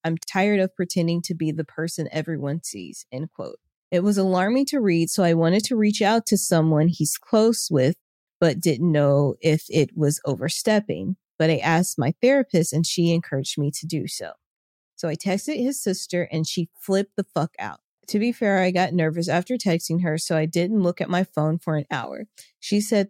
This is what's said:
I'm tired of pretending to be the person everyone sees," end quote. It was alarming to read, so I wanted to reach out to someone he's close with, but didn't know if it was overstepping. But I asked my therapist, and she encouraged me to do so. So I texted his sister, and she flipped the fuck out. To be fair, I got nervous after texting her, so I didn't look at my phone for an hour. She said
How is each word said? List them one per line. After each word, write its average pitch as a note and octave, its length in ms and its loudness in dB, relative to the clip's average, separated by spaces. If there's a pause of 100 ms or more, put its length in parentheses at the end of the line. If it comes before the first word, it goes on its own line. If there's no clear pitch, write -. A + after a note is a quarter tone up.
I'm E3 140 -2
tired G3+ 420 0
of F#3+ 160 -2
pretending E3+ 480 -2
to - 100 -6
be D#3+ 180 -2
the D#3 140 -6
person D#3+ 460 -6
everyone D3+ 500 -6
sees," - 500 -14
end C3+ 200 -10
quote. - 260 -14 (320)
It F3+ 140 2
was G3+ 160 2
alarming F#3+ 480 2
to D4 120 0
read, E3+ 300 2
so - 140 2
I E3+ 100 4
wanted E3+ 300 4
to A#3 140 -2
reach G#3+ 240 2
out A3 260 2
to G3+ 100 4
someone D#3+ 520 4
he's D#3 280 -2
close A3 540 2
with, C#3 240 4 (440)
but E3 200 2
didn't E3 320 2
know C#3+ 500 4
if D#3 280 2
it - 280 2
was D3+ 280 0
overstepping. F#3+ 880 -2 (240)
But D#3+ 100 4
I D#3+ 80 2
asked E3 400 0
my C#3 240 0
therapist, B3 500 2
and D#3+ 140 0
she E3+ 280 0
encouraged D3 440 -4
me D3 140 -2
to - 160 -10
do D#3+ 180 -4
so. - 280 -12 (600)
So - 120 -6
I D#3 80 -4
texted G3 480 -4
his C4+ 180 -4
sister, F3+ 480 -4
and D#3+ 160 -4
she E3+ 220 -4 (100)
flipped G3 380 -2
the G3 80 -2 (100)
fuck D#3+ 240 -4
out. F#2+ 220 -10 (300)
To G#3+ 100 0
be A#3 140 0
fair, G3+ 260 0
I F#3 120 2
got F3+ 200 0
nervous E3+ 380 0
after F3 260 -2
texting E3+ 480 -2
her, D#3+ 140 0
so E3 180 -4
I D#3 100 0
didn't F3 380 0
look F3 160 0
at - 100 -4
my F3+ 140 0
phone D#3 340 -2
for D#3+ 200 -4
an C#3+ 120 -4
hour. - 360 -8 (340)
She G#3 220 0
said G3+ 280 0